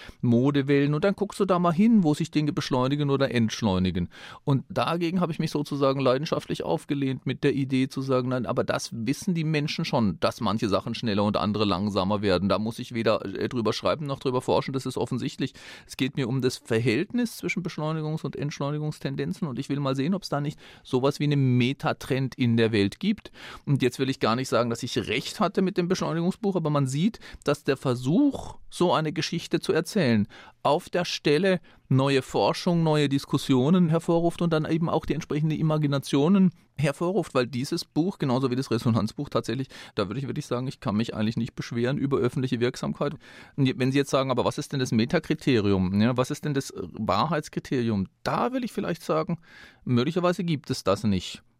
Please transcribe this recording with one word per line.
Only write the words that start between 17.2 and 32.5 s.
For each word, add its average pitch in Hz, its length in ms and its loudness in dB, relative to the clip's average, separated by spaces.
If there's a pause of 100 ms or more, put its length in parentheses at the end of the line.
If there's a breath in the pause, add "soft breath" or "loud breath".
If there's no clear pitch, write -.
zwischen 175 260 -6
Beschleunigungs- 156 600 -6
und 139 120 -6
Entschleunigungstendenzen, 151 1120 -6
und 127 120 -6
ich 139 100 -6
will 143 100 -2
mal 135 160 -2
sehen, 139 180 0
ob's - 160 -6
da 143 120 -2
nicht 147 180 -6 (240 loud breath)
sowas 131 360 0
wie 147 60 0
eine 147 120 2
Metatrend 127 1000 0
in 117 220 2
der 113 140 4
Welt 101 280 2
gibt. - 320 -2 (340 loud breath)
Und 139 160 2
jetzt 123 180 2
will 131 100 0
ich 131 100 -2
gar 113 160 2
nicht 127 140 -4
sagen, 120 200 2
dass 113 140 -6
ich 123 140 -4 (100)
recht - 320 -4
hatte 190 220 0
mit 190 160 0
dem 175 100 0
Beschleunigungsbuch, 175 680 -2
aber 160 140 0
man 143 180 2
sieht, 156 320 0 (240 loud breath)
dass - 200 0
der 139 140 0
Versuch, 139 800 0 (120)
so 175 240 0
eine 156 200 0
Geschichte - 480 -4
zu - 100 -2
erzählen, 131 560 2 (340 loud breath)
auf 147 280 0
der 170 160 -2
Stelle 175 560 2 (260 soft breath)
neue 135 340 4
Forschung, 165 600 0